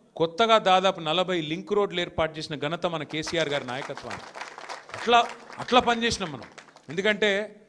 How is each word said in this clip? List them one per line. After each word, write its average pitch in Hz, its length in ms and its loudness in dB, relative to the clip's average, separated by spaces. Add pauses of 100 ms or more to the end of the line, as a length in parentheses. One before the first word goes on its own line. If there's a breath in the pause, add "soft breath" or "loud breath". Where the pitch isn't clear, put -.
(160)
కొత్తగా 220 420 4
దాదాపు 185 420 4
నలభై 170 400 0
లింక్ 165 320 -6
రోడ్లు 196 280 2
ఏర్పాటు 165 380 -2
చేసిన 156 180 -6
ఘనత 151 300 -2
మన 165 160 -4
కేసీఆర్ 151 460 -2
గారి 139 180 -2
నాయకత్వాన్ని. 127 560 -8 (720)
అట్లా, 233 340 4 (300)
అట్లా 233 220 4
పనిచేసినాం 233 520 0
మనం. 120 100 -12 (460)
ఎందుకంటే 208 800 0